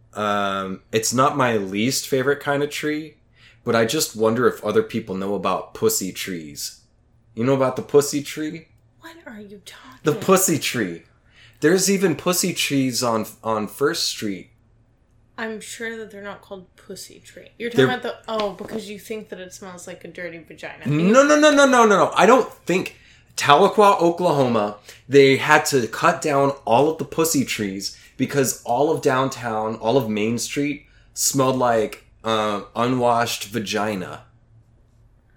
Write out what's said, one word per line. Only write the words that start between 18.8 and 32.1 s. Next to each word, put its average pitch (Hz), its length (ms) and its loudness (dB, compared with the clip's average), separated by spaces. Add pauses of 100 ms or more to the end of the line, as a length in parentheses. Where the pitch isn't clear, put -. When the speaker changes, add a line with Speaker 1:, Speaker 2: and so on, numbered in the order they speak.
Speaker 2:
you 208 100 -14
think 220 300 -14
that 185 100 -14
it 180 140 -16
smells 185 340 -18
like 175 160 -16
a 170 60 -18
dirty 165 300 -14
vagina. - 460 -18
Speaker 1:
No, 180 380 4
no, 302 160 4
no, 302 120 6
no, 285 140 6
no, - 0 -
no, 254 200 6
no. 185 300 4
I 165 100 6
don't 233 260 6
think. - 440 -4 (420)
Tahlequah, 190 640 6
Oklahoma, 139 760 2 (320)
they 135 300 8
had 151 300 4
to 127 200 0
cut 170 340 0
down 139 280 2 (160)
all 131 260 4
of 156 60 -6
the - 80 -6
pussy 156 400 0
trees 98 520 -6 (200)
because 131 460 -2
all 135 280 0
of 143 100 -2
downtown, 120 760 -2
all 113 180 0
of 120 140 2
Main 107 280 -2
Street 143 500 -6 (260)
smelled 131 420 0
like, 117 500 0 (200)